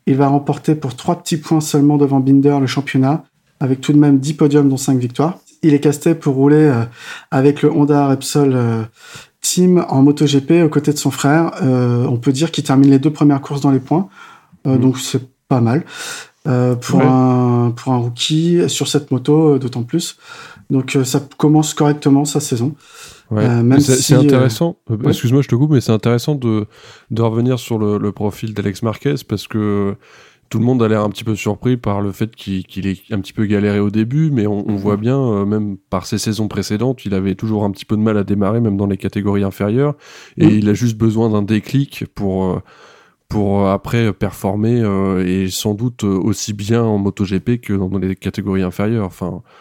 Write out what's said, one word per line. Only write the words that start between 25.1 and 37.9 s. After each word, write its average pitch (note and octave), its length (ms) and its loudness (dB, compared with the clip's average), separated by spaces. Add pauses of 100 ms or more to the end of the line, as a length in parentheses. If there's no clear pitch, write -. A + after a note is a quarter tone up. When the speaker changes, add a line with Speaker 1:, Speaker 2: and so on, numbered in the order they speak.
Speaker 2:
je - 80 -4
te B2 60 0
coupe, D3 160 2
mais C3 100 4
c'est - 100 -2
intéressant A#2+ 440 0
de, A2+ 300 -2 (460)
de A2 100 -2
revenir A#2 380 0
sur A#2 180 -6
le, G#2 200 0
le G#2 160 -2
profil G#2+ 400 -6
d'Alex G2+ 280 -6
Marquez A#2 340 -4 (120)
parce G#2 220 -6
que G2+ 460 -2 (540)
tout A2+ 100 -4
le A2+ 60 0
monde B2+ 160 2
a A2+ 60 2
l'air G#2+ 140 2
un G#2 80 0
petit - 160 -10
peu A2+ 100 -2
surpris A2 400 -2
par G#2 260 -4
le G2+ 120 -4
fait G#2+ 220 -6
qu'il, F#2+ 300 -6
qu'il F#2+ 220 -8
ait F#2+ 100 -4 (140)
un G2+ 80 -4
petit - 140 -12
peu A2+ 120 -2
galéré G2+ 340 0
au G2+ 100 0
début, A#2+ 420 0
mais A2 160 0
on, G#2 220 -4
on G#2 60 -2
voit G2+ 200 -2
Speaker 1:
Mhm. G2+ 60 -4
Speaker 2:
bien, B2+ 180 0
euh, G#2+ 260 0
même G#2 320 -4 (120)
par F#2 160 -4
ses A2 120 -4
saisons G#2+ 300 -4
précédentes, G#2+ 580 -4
il G2 80 -4
avait F#2+ 220 -2
toujours G#2+ 300 -2
un G2+ 60 0
petit - 140 -12
peu G#2+ 120 -2